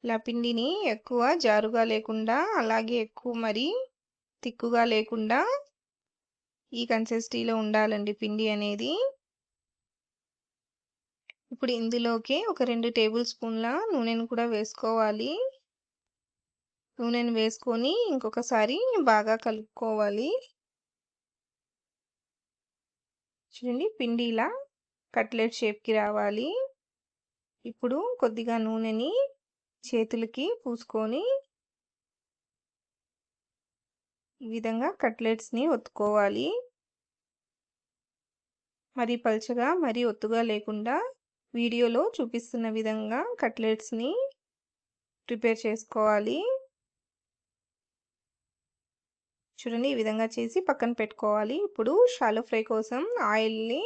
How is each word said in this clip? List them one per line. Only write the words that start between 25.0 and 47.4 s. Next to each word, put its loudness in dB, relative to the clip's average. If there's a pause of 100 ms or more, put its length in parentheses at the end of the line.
కట్లెట్ 0
షేప్‌కి -2
రావాలి. 0 (1160)
ఇప్పుడు -2 (180)
కొద్దిగా 0
నూనెని -2 (720)
చేతులకి -2 (100)
పూసుకొని -4 (3250)
ఈ -12
విధంగా -2
కట్లెట్స్‌ని -2
ఒత్తుకోవాలి. 0 (2500)
మరి 0
పల్చగా, 0
మరి 0
ఒత్తుగా 0
లేకుండా -2 (580)
వీడియోలో 2 (100)
చూపిస్తున్న -4
విధంగా -2 (160)
కట్లెట్స్‌ని -2 (1160)
ప్రిపేర్ 0
చేసుకోవాలి. 2 (3250)